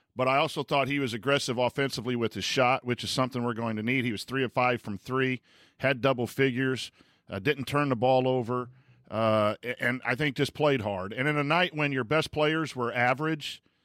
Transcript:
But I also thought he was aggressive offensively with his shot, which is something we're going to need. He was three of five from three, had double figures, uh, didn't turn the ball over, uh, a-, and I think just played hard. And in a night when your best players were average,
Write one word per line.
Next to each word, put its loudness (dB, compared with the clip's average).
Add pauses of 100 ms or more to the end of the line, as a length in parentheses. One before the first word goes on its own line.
(160)
But 0
I 4
also 0
thought 2
he -2
was -2
aggressive 0
offensively 0
with -2
his -6
shot, 2
which -4
is -6
something -2
we're -2
going -4
to -2
need. 0
He 0
was -4
three -4
of -2
five 0
from -6
three, -2 (360)
had 0
double 2
figures, 0 (380)
uh, -6
didn't -2
turn 0
the 0
ball 4
over, -2 (420)
uh, 2
a-, -8
and 0
I 0
think -2
just 0
played 2
hard. -4
And -2
in 0
a 2
night 0
when 0
your 0
best 0
players 0
were -2
average, 0 (240)